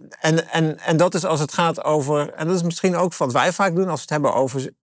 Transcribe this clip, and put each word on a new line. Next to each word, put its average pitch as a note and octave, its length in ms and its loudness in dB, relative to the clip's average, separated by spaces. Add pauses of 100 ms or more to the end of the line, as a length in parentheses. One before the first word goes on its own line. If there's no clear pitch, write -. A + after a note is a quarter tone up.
(200)
En, D#3+ 300 2
en, D#3+ 280 0
en E3 180 0
dat F3 180 4
is D#3+ 100 0
als D#3 160 0
het D3 120 -4
gaat E3+ 320 -2
over, D3 500 0
en D#3 120 -6
dat F3+ 100 0
is E3+ 60 0
misschien F3 340 0
ook E3+ 200 0
wat C3+ 160 -2
wij C#3+ 200 2
vaak F#3+ 220 0
doen F#3 140 0
als D#3+ 60 -2
we C#3 60 -4
het - 100 -10
hebben D3 240 2
over C3 360 0 (120)